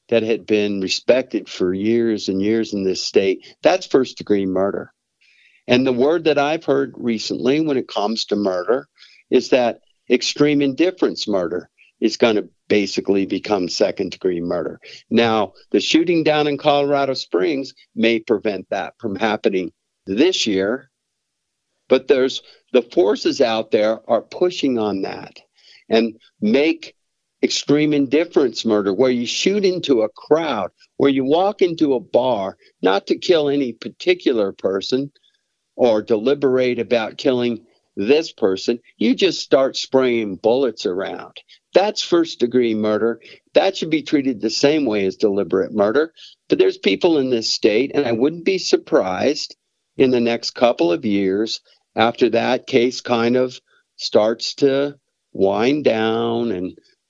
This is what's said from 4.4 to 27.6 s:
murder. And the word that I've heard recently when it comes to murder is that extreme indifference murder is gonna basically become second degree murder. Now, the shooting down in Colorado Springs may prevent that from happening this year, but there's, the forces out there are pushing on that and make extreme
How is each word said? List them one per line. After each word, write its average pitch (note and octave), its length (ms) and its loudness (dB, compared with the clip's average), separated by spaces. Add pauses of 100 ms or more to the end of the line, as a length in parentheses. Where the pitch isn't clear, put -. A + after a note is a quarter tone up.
murder. F#2+ 480 -4 (720)
And B2+ 200 2
the C3 40 2
word D3+ 340 2
that D3 120 2
I've D3+ 260 0
heard C#3 320 -2
recently A#2+ 640 -2
when D#3 160 0
it B2 120 -2
comes G#2+ 380 -4
to - 100 -2
murder G2+ 520 -2 (440)
is B2 180 2
that B2 300 2 (280)
extreme D3 540 2
indifference C#3+ 680 -2
murder F2+ 440 -4 (280)
is A2+ 180 0
gonna G#2+ 260 2 (240)
basically G2 580 0
become F#2 420 -2
second F#2 440 -2
degree F2+ 300 -4
murder. E2+ 380 -6 (300)
Now, A2 440 0 (180)
the G#2 80 2
shooting E3 440 2
down D3+ 220 2
in C#3+ 140 -2
Colorado C#3+ 560 0
Springs D#3 580 -2 (220)
may A2+ 240 2
prevent G#2 500 -2
that F#2+ 300 -6
from G2+ 160 -6
happening G#2 560 -2 (340)
this C#3+ 400 0
year, G2+ 460 -2 (1000)
but C3 180 2
there's, C3 360 0 (300)
the A#2+ 100 4
forces - 580 0
out A2+ 300 0
there A2 360 0
are A2+ 140 0
pushing F3+ 560 -2
on G2+ 240 -2
that F#2+ 380 -10 (500)
and A2+ 260 0 (260)
make C#3+ 520 0 (500)
extreme D3+ 500 0